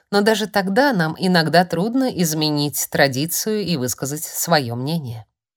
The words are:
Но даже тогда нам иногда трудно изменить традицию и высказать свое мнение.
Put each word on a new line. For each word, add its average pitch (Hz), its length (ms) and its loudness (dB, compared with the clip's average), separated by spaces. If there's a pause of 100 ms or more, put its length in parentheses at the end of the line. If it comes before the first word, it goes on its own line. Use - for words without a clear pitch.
(120)
Но 202 80 4
даже 214 260 2
тогда 202 460 2
нам 160 260 0
иногда 170 460 4
трудно 226 400 -2
изменить 151 840 0
традицию 165 760 0
и 165 120 -2
высказать 135 460 -4
свое 135 540 -2
мнение. 127 500 -6 (300)